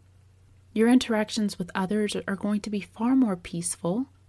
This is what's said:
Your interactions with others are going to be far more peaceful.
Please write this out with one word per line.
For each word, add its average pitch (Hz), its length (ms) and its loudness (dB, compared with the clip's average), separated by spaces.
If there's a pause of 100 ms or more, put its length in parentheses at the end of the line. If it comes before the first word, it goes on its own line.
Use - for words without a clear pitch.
(720)
Your 220 160 4
interactions 214 720 2
with 175 160 -8
others 202 420 -2
are 196 200 -4
going 208 260 -2
to - 80 -10
be 202 100 -4
far 233 360 -2
more 226 200 4
peaceful. 180 720 -4 (240)